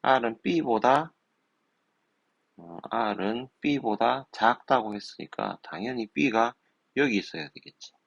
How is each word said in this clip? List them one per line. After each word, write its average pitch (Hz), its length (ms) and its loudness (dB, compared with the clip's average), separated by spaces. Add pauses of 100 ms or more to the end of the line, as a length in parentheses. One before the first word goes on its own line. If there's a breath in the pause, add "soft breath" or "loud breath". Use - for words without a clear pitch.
R은 117 400 2
B보다, 143 720 2 (1400)
어, 85 200 -16 (120)
R은 110 580 -2 (140)
B보다 127 720 0
작다고 113 640 2
했으니까 - 680 -8
당연히 110 440 -8
B가 117 480 2 (420)
여기 131 200 2
있어야 80 320 -6
되겠지. - 440 -20 (140)